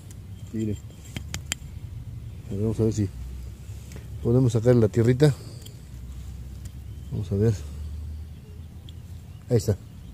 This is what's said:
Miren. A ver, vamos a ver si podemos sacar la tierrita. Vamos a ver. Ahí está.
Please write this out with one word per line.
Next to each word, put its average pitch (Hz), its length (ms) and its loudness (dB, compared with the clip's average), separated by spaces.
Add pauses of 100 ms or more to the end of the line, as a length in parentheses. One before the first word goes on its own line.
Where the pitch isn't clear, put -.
(520)
Miren. 110 240 -2 (1700)
A 101 60 -2
ver, 101 80 0
vamos 110 180 2
a 110 40 8
ver 110 80 6
si 101 160 2 (1120)
podemos 120 320 6
sacar 120 220 8
la 110 140 10
tierrita. 123 440 8 (1800)
Vamos 110 180 -2
a 98 60 2
ver. 107 180 6 (1900)
Ahí 123 100 6
está. 101 180 4 (380)